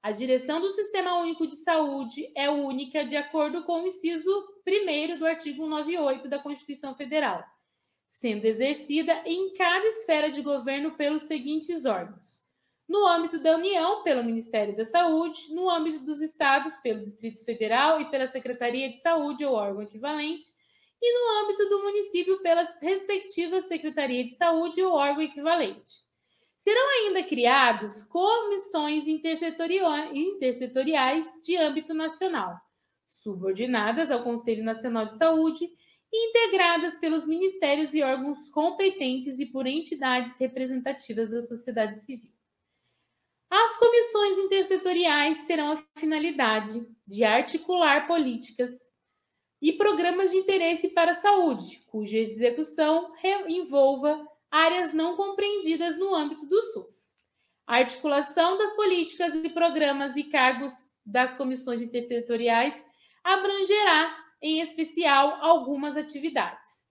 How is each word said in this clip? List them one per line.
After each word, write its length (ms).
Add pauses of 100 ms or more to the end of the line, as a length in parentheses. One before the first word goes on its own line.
A 80
direção 500
do 120
Sistema 480
Único 260
de 80
Saúde 800
é 160
única 540
de 120
acordo 460
com 180
o 60
inciso 420 (360)
primeiro 520
do 80
artigo 440
nove 280
oito 320
da 120
Constituição 560
Federal, 480 (640)
sendo 360
exercida 800
em 300
cada 320
esfera 420
de 140
governo 540
pelos 260
seguintes 640
órgãos. 580 (460)
No 180
âmbito 340
da 140
União, 480
pelo 220
Ministério 520
da 80
Saúde, 680
no 160
âmbito 340
dos 160
estados, 580
pelo 220
Distrito 440
Federal 560
e 100
pela 160
Secretaria 640
de 80
Saúde 460
ou 100
órgão 280
equivalente, 640 (540)
e 120
no 320
âmbito 240
do 120
município, 640
pela 220 (160)
respectiva 840
Secretaria 640
de 100
Saúde 480
ou 120
órgão 280
equivalente. 880 (480)
Serão 320
ainda 340
criados 800
comissões 1040
intersetorial-, 1040
intersetoriais 1300
de 120
âmbito 360
nacional, 640 (520)
subordinadas 1040
ao 100
Conselho 400
Nacional 440
de 100
Saúde 520 (440)
e 160
integradas 720
pelos 260
ministérios 680
e 100
órgãos 460
competentes 880
e 60
por 200
entidades 720
representativas 920
da 120
sociedade 640
civil. 260 (1200)
As 260
comissões 600
intersetoriais 1080
terão 260
a 260
finalidade 880 (160)
de 200
articular 840
políticas 680 (880)
e 120
programas 580
de 60
interesse 540
para 200
a 60
saúde, 720
cuja 300
execução 1000
re-, 320
envolva 800 (200)
áreas 420
não 240
compreendidas 840
no 160
âmbito 300
do 180 (120)
sus. 340 (580)
A 100
articulação 840
das 180
políticas 580
e 140
programas 680
e 100
cargos 480 (340)
das 280
comissões 460
intersetoriais 1040 (400)
abrangerá, 880 (280)
em 180
especial, 800
algumas 560
atividades. 720 (220)